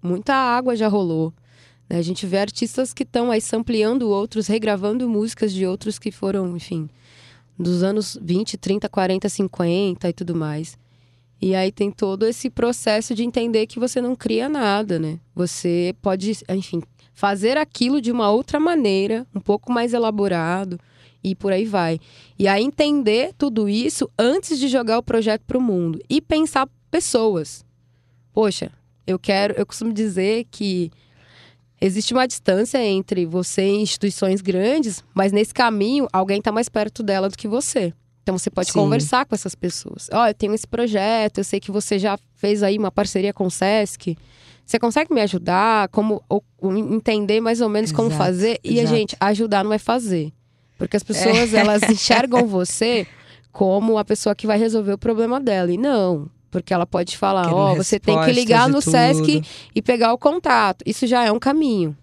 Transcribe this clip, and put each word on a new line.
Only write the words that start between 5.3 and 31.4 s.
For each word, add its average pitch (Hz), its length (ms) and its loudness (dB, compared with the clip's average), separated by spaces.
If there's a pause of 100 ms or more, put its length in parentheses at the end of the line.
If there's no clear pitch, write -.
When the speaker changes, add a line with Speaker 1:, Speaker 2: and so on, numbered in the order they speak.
Speaker 1:
de 185 140 0
outros 202 320 -4
que - 140 -8
foram, 190 440 -4
enfim, 160 320 -8 (720)
dos 175 240 0
anos 202 400 -2
vinte, 185 340 -2
trinta, 202 320 -4
quarenta, 190 400 0
cinquenta 185 800 -2
e 170 40 -2
tudo 170 220 -6
mais. 156 440 -6 (640)
E 190 120 0
aí 190 180 0
tem 202 180 -2
todo 196 340 -2
esse 233 260 -2
processo 233 680 -2
de 226 80 -2
entender 233 420 0
que - 140 -10
você 254 200 -2
não 247 140 -2
cria 226 340 -2
nada, 208 500 0
né? 160 200 -4 (160)
Você 175 640 -2
pode, 196 380 -2 (120)
enfim, 190 300 -4 (340)
fazer 202 420 0
aquilo 285 440 0
de 233 120 -4
uma 226 180 2
outra 262 300 0
maneira, 226 720 0
um 202 60 -6
pouco 208 320 -2
mais 233 200 0
elaborado 190 840 -2 (440)
e 190 120 -2
por 196 180 -2
aí 190 140 0
vai. 175 320 0 (400)
E 196 100 2
aí 196 140 2
entender 285 720 0
tudo 220 320 0
isso 226 400 -2 (100)
antes 285 400 0
de 269 100 0
jogar 240 300 0
o 247 40 -2
projeto 220 440 0
pro 254 140 -2
mundo. 175 380 -2 (100)
E 269 120 0
pensar 311 460 0 (240)
pessoas. 220 720 -2 (680)
Poxa, - 380 -2 (360)
eu 185 120 -2
quero, 202 400 0
eu 202 80 -2
costumo 226 260 -6
dizer 214 580 -2
que 180 400 -4 (880)